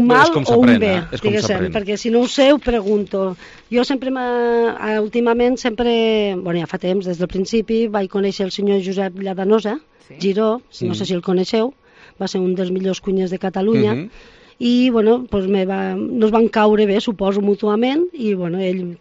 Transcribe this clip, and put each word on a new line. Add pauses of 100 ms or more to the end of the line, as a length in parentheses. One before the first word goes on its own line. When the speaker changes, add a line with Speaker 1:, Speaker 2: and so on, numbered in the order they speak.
Speaker 1:
Bé,
Speaker 2:
mal
Speaker 1:
és
com
Speaker 2:
o
un
Speaker 1:
s'aprèn,
Speaker 2:
bé,
Speaker 1:
eh?
És
com
Speaker 2:
diguéssim,
Speaker 1:
s'aprèn.
Speaker 2:
perquè
si
no
ho
sé,
ho
pregunto. (340)
Jo
sempre
m'ha, (720)
eh,
últimament,
sempre,
bueno,
ja
fa
temps,
des
del
principi,
vaig
conèixer
el
senyor
Josep
Lladanosa, (300)
Speaker 3:
Sí.
Speaker 2:
Giró, (100)
Speaker 1:
Sí.
Speaker 2:
no
sé
si
el
coneixeu, (480)
va
ser
un
dels
millors
cuiners
de
Catalunya,
Speaker 1:
Mhm. (480)
Speaker 2:
i,
bueno,
pues
me
va,
nos
van
caure
bé,
suposo,
mútuament,
i,
bueno,
ell